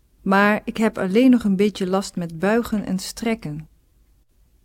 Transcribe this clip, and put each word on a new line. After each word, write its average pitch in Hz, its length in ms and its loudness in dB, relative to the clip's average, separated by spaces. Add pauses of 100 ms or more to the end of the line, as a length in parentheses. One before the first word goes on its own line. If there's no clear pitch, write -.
(220)
Maar 202 420 2
ik - 140 -10
heb 220 200 -2
alleen 226 340 4
nog 240 120 4
een 196 120 2
beetje 196 320 0
last 190 280 -4
met 165 240 -8
buigen 220 460 0
en 185 140 -2
strekken. 180 680 -8 (960)